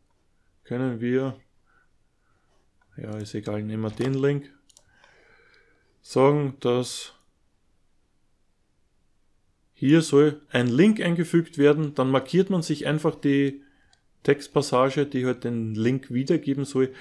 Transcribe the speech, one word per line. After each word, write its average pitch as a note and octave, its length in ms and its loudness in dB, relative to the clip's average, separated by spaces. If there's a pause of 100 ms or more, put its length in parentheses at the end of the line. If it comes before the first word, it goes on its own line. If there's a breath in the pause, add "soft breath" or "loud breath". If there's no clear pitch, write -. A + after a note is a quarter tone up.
(640)
können B2 360 -6
wir, B2+ 380 -2 (1600)
ja, G#2+ 200 -12
ist G#2+ 180 -12
egal, G#2+ 260 -8
nehmen G#2+ 220 -6
wir G#2+ 80 -4
den B2 240 -4
Link, C#3 340 -2 (1600 soft breath)
sagen, C#3 540 2
dass B2 540 -4 (2500)
hier D3 300 4
soll D3 480 4
ein B2 180 0
Link F#3 320 4
eingefügt E3+ 580 -2
werden, C#3+ 380 4
dann C3 160 0
markiert E3+ 380 2
man F#3 120 0
sich D3+ 260 -6
einfach D#3 280 -2
die C#3 480 0 (600 loud breath)
Textpassage, C#3 800 0
die C3 200 -4
halt B2+ 200 -4
den A2+ 300 -4
Link B2+ 360 -2
wiedergeben C#3 540 -2
soll, C3 360 0